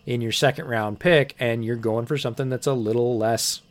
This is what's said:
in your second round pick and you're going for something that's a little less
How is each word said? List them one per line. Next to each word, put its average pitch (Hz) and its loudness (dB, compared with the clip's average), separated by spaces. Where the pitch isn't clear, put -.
in 123 -2
your 113 -4
second - 2
round 107 -2
pick 156 4
and 117 0
you're 117 -2
going 113 -2
for 147 -2
something 131 -4
that's 127 -2
a 135 2
little 120 0
less - 0